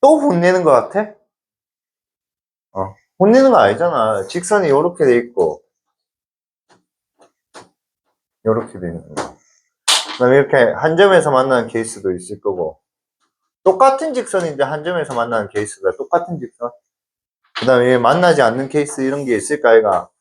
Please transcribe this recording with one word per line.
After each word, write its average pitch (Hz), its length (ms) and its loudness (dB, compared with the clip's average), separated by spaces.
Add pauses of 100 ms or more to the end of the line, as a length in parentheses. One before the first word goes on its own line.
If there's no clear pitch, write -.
또 302 200 4
혼내는 180 440 0
거 156 60 4
같아? 190 440 0 (1600)
어. 95 220 -8 (240)
혼내는 247 340 4
거 202 60 6
아니잖아. 110 680 0
직선이 180 420 -2
요렇게 156 360 0
돼 127 140 4
있고, 92 440 -4 (2750)
요렇게 110 340 -4
돼 87 80 -8
있는 82 260 -14
거. - 200 -10 (800)
그다음에 127 240 4
이렇게 139 180 0
한 127 400 0
점에서 180 340 4
만나는 131 380 0
케이스도 110 440 -6
있을 90 280 -12
거고, 90 400 -6 (840)
똑같은 269 520 2
직선인데 170 500 -4
한 151 200 -8
점에서 160 300 -6
만나는 117 340 -4
케이스가 101 480 -6
똑같은 170 420 -4
직선. 120 320 -12 (920)
그다음에 127 380 2
만나지 147 440 2
않는 123 260 0
케이스 143 320 -4
이런 135 240 -4
게 123 120 0
있을까, 127 340 0
아이가? 104 400 2 (100)